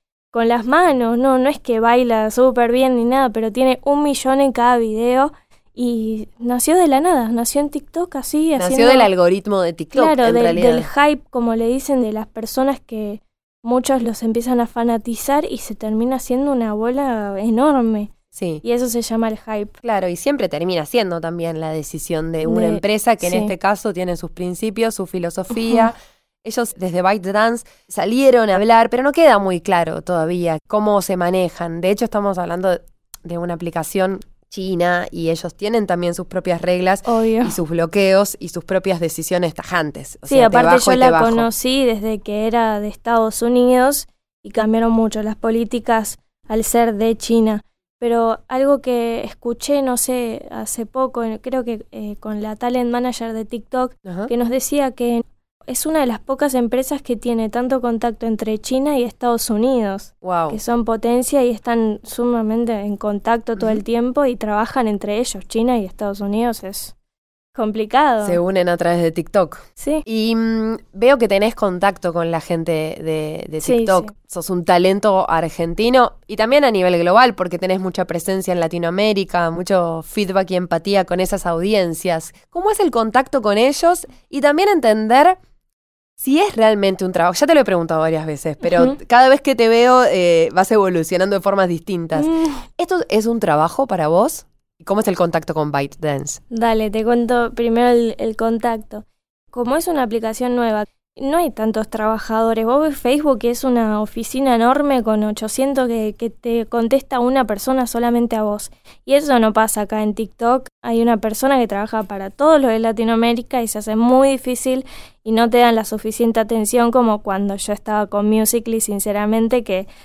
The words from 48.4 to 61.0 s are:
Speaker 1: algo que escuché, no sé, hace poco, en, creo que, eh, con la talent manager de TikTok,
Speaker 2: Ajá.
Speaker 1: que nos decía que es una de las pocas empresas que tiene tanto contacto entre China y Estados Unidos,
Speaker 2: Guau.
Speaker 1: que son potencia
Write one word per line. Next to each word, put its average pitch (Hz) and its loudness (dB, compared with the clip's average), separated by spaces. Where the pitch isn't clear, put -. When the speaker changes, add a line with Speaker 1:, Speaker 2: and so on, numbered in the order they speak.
Speaker 1:
algo 277 2
que 233 -2
escuché, 240 -4
no 254 -2
sé, 247 -4
hace 220 -8
poco, 254 -4
en, 220 -6
creo 254 -6
que, 226 -8
eh, 208 -12
con 214 -8
la 214 -8
talent 247 -2
manager 240 -4
de 220 -6
TikTok, 247 -6
Speaker 2:
Ajá. 190 -8
Speaker 1:
que 240 -2
nos 240 0
decía 269 0
que 240 -2
es 254 -6
una 311 0
de 262 2
las 226 -2
pocas 262 -2
empresas 254 -2
que 240 -4
tiene 226 -2
tanto 247 -2
contacto 233 -4
entre 220 -2
China 269 -2
y 240 0
Estados 240 -2
Unidos, 214 0
Speaker 2:
Guau. 170 -2
Speaker 1:
que 214 -6
son 233 -2
potencia 240 0